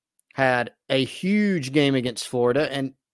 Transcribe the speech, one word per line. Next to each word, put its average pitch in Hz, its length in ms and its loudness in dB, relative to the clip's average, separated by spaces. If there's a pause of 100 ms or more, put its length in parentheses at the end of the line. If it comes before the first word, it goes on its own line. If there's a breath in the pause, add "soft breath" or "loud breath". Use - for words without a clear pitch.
(340)
had 127 400 0 (160)
a 135 140 2
huge 185 680 0
game 139 240 2
against 123 320 -4
Florida, 127 440 0
and 135 220 -6 (200)